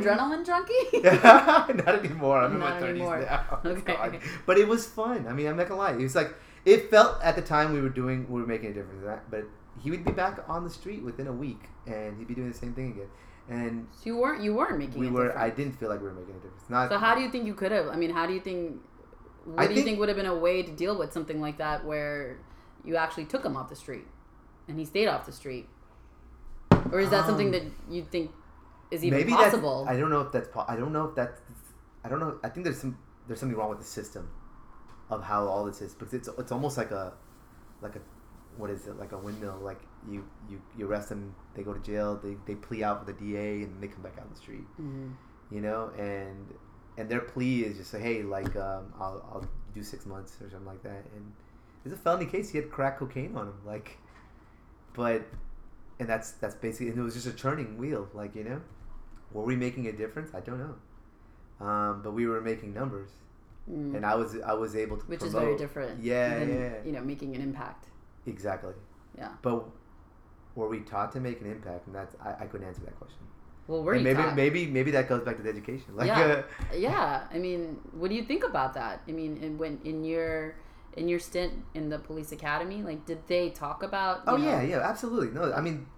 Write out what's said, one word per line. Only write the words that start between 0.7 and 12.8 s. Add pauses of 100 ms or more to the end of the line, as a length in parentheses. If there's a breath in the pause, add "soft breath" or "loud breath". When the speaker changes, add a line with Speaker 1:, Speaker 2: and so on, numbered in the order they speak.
Speaker 1:
<laughs>
Not
anymore.
I'm
Speaker 2:
Not
Speaker 1:
in
my
thirties
Speaker 2:
anymore.
Speaker 1:
now.
<laughs>
Speaker 2:
Okay.
Speaker 1:
God. (280 loud breath)
But
it
was
fun.
I
mean,
I'm
not
gonna
lie.
It
was
like, (300 loud breath)
it
felt
at
the
time
we
were
doing,
we
were
making
a
difference. (260)
But (380)
he
would
be
back
on
the
street
within
a
week, (220)
and
he'd
be
doing
the
same
thing